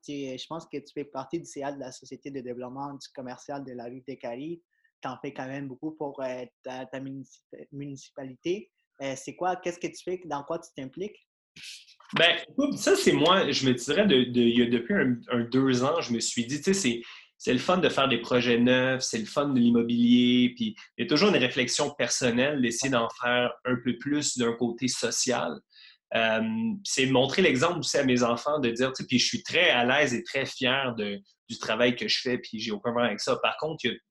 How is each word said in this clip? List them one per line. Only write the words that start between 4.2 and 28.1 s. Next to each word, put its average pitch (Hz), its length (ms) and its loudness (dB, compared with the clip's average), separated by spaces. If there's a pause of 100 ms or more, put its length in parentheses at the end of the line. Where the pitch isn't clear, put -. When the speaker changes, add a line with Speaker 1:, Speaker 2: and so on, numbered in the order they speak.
Speaker 1:
T'en 127 180 -8
fais 139 140 -12
quand 131 140 -10
même 139 200 -10
beaucoup 156 280 -10
pour, 139 260 -8
euh, 127 240 -6 (160)
ta, 127 240 -12
ta 135 140 -10
munici-, 135 420 -12 (300)
municipalité. 143 1000 -10 (320)
Euh, 135 140 -6
c'est 143 200 -14
quoi, 180 200 -2
qu'est-ce 175 240 -8
que 175 80 -6
tu - 160 -12
fais, 180 220 -6
dans 143 180 -6
quoi 165 160 -6
tu - 180 -20
t'impliques ? 170 500 -12 (880)
Speaker 2:
Ben, 165 220 4 (120)
écoute, - 280 -2
ça, - 180 2
c'est - 160 2
moi, 151 400 4
je 131 160 0
me 123 60 6
dirais, 156 320 0
de, 131 200 6
de, 120 160 2
il 117 180 6
y - 20 8
a 117 80 6
depuis 120 260 0
un, 131 200 2 (160)
un 120 140 0
deux 127 380 2
ans, 156 180 2
je 123 120 -2
me 113 60 0
suis 117 260 -4
dit, 139 120 -6
tu 147 80 -8
sais, 190 80 4
c'est, 120 280 0 (360)
c'est 131 160 0
le 123 60 2
fun 180 180 2
de 143 100 4
faire 135 220 2
des 120 80 2
projets 120 400 2
neufs, 127 460 4
c'est - 160 -2
le 104 60 -4
fun 143 240 -2
de 131 100 2
l'immobilier, 120 960 6
puis 110 200 -4 (220)
il 120 60 -2
y - 20 -4
a - 20 -8
toujours 151 220 4
une 165 80 4
réflexion 127 540 0
personnelle 127 720 0
d'essayer 120 320 0
Speaker 1:
Ouais. 120 60 4
Speaker 2:
d'en 117 80 0 (140)
faire 123 320 0 (120)
un 127 180 0
peu 120 140 -2
plus 143 400 -2
d'un 117 160 2
côté 120 340 -2
social. 120 680 -2 (600)
Euh, 110 260 2 (420)
c'est 131 220 0
montrer 131 380 4
l'exemple 160 360 2
aussi 143 180 -2
à 143 60 2
mes 123 200 4